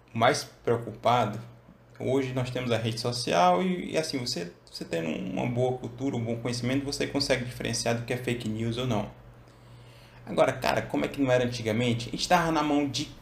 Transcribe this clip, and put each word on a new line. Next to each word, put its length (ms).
mais 320
preocupado, 760
hoje 340
nós 180
temos 200
a 60
rede 240
social 640
e, 300
e 60
assim, 200
você, 340
você 140
tendo 240
uma 380
boa 320
cultura, 380
um 80
bom 120
conhecimento, 480
você 220
consegue 380
diferenciar 500
do 100
que 80
é 40
fake 320
news 300
ou 80
não. 240
Agora, 280
cara, 300
como 220
é 40
que 120
não 100
era 140
antigamente? 640
A 40
gente 160
tava 220
na 120
mão 260
de 200